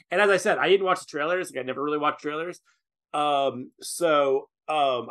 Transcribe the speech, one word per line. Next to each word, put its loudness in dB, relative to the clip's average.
And 0
as 4
I 6
said, 0
I 0
didn't 4
watch 0
the -18
trailers, -4
like, -8
I -14
never -6
really -2
watched -2
trailers, -8
um, 0
so, 0
um, 0